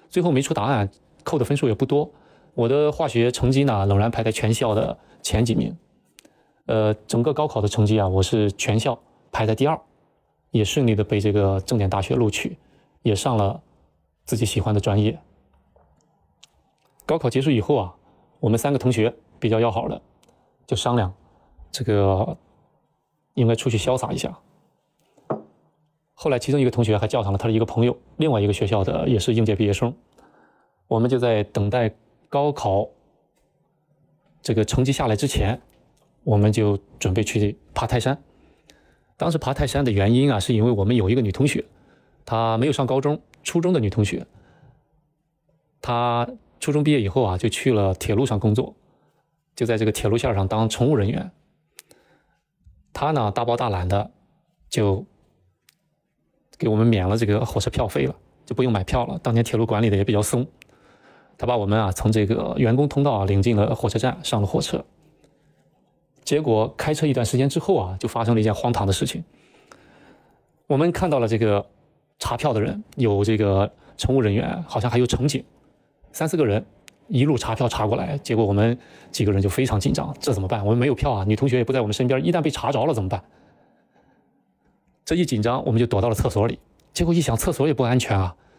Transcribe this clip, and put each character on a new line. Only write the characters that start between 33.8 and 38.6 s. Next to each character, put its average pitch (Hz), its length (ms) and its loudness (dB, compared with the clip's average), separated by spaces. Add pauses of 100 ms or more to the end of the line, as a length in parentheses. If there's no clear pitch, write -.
这 120 100 -2
个 107 100 2
成 127 220 0
绩 135 80 2
下 131 140 -2
来 110 100 0
之 143 100 -2
前， 117 320 -2 (640)
我 - 140 2
们 104 160 4
就 104 260 2 (200)
准 95 160 0
备 107 100 0
去 104 340 -2 (140)
爬 - 140 -4
泰 123 120 0
山。 131 240 -2 (960)